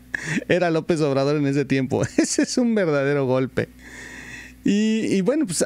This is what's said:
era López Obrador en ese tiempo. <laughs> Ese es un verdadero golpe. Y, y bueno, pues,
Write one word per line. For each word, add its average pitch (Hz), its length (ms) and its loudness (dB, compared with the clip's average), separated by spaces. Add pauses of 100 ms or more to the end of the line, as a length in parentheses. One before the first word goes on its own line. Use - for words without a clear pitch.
(480)
era 180 240 2
López 160 300 0
Obrador 139 360 2
en 143 100 0
ese 139 180 0
tiempo. 131 380 0
<laughs> - 140 -6
Ese - 260 2
es - 140 -4
un 233 180 2
verdadero 143 500 2
golpe. 127 440 0 (920)
Y, 214 440 2
y 180 140 0
bueno, 269 240 0
pues, 175 200 -2